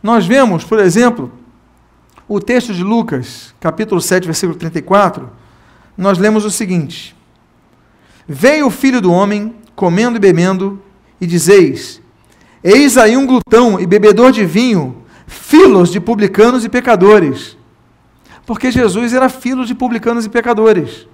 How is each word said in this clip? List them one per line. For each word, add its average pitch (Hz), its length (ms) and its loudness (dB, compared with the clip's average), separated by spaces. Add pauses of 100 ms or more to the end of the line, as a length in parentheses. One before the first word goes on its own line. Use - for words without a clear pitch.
Nós 214 240 0
vemos, 220 380 0
por 220 140 -2
exemplo, 208 520 0 (960)
O 208 120 -4
texto 240 320 -4
de 175 100 -6
Lucas, 196 760 -6
capítulo 180 400 -4
sete, 185 260 -2
versículo 165 300 -6
trinta 160 220 -10
e 143 40 -8
quatro, 190 480 -2 (680)
nós 185 220 -2
lemos 214 260 0
o 214 60 -4
seguinte: 180 680 -8 (1080)
"Veio 262 400 0
o 226 40 0
Filho 254 300 -2
do 180 120 0
Homem, 208 420 -2 (200)
comendo 214 420 -2
e 214 40 -4
bebendo, 190 600 0 (400)
e 180 60 -6
dizeis: 170 760 2 (600)
'Eis 240 340 4
aí 233 200 4
um 269 100 0
glutão 226 540 2
e 185 60 -4
bebedor 208 440 4
de 214 140 0
vinho, 175 580 -2 (240)
filos 233 640 4
de 190 100 -4
publicanos 220 640 0
e - 40 -8
pecadores.'" 208 880 2 (880)
Porque 240 240 -4
Jesus 233 420 -2
era 262 160 0
filo 254 360 -6
de 240 100 -8
publicanos 233 520 -4
e - 20 -12
pecadores. 220 840 -2